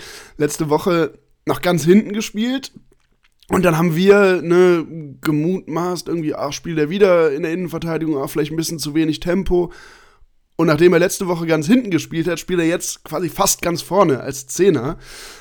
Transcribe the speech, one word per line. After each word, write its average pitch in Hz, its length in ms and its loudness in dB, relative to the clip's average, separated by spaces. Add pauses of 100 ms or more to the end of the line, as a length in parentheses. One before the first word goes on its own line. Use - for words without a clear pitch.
(360)
letzte 151 320 -2
Woche 165 500 0 (280)
noch - 160 -4
ganz 175 220 0
hinten 202 280 4
gespielt. 226 600 -6 (760)
Und 180 160 0
dann 165 140 2
haben 165 180 0
wir, 190 460 6
ne, 165 800 2
gemutmaßt, 170 880 -2
irgendwie, 156 260 -4
ach, 139 180 -6
spielt 170 260 -6
er 151 120 0
wieder 175 420 4
in 156 120 -4
der 160 80 -4
Innenverteidigung, 160 640 -4
ach, 135 100 -6
vielleicht 151 240 -4
ein 160 40 -8
bisschen 160 220 -4
zu 143 160 -8
wenig 156 260 0
Tempo. 180 520 0 (840)
Und 120 100 0
nachdem 165 260 6
er 165 60 4
letzte 185 300 0
Woche 170 180 -4
ganz 156 200 0
hinten 233 240 2
gespielt 160 380 -2
hat, 165 100 -4
spielt 180 220 -4
er 165 60 0
jetzt - 360 -4
quasi 185 280 -6
fast - 320 -2
ganz 170 180 -4
vorne 170 400 2
als - 280 -10
Zehner. 165 500 0 (420)